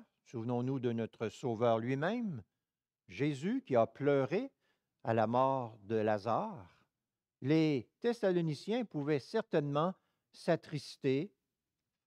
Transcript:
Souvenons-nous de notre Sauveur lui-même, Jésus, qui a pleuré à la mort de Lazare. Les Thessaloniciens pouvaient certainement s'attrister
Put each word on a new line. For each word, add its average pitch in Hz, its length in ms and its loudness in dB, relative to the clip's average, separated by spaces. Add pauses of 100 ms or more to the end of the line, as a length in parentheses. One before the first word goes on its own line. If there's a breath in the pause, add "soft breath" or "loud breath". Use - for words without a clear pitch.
(240)
Souvenons-nous 123 560 -4
de 120 120 -2
notre 113 380 -6
Sauveur 117 480 0
lui-même, 143 640 -4 (640)
Jésus, 147 540 -4
qui - 140 -2
a 113 100 8
pleuré 143 640 0 (520)
à 117 100 0
la 113 140 4
mort 123 560 0
de 110 140 -2
Lazare. 110 840 -2 (600)
Les 151 460 2 (120)
Thessaloniciens 196 840 0
pouvaient 143 340 -2
certainement 160 760 0 (380)
s'attrister 147 1000 -2 (760)